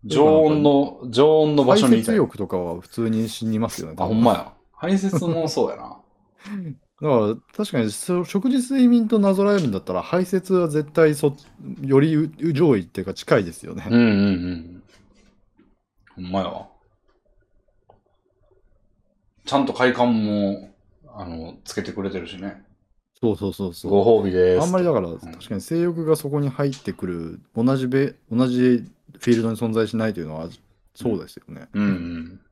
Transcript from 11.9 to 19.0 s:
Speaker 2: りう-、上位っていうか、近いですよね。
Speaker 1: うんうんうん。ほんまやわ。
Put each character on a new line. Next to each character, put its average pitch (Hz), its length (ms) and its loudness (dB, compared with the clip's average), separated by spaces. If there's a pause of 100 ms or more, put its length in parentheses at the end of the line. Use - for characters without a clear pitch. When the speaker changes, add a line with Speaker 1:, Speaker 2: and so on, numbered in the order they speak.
Speaker 2:
り 160 140 2
う-、 160 380 -2
上 143 240 4
位 95 60 0
っ - 20 -8
て - 160 -10
い - 20 -6
う 90 40 -6
か、 95 80 -8
近 - 240 2
い 101 60 0
で 85 80 -10
す - 120 -20
よ 85 100 -12
ね。 - 160 -12
Speaker 1:
う 117 60 4
ん 120 40 6
う 120 60 6
ん - 20 4
う 101 140 2 (320)
ん。 87 280 -16 (1300)
ほ 92 60 -16
ん 90 100 -10
ま 98 80 -2
や 90 80 -4
わ。 - 200 -12 (2750)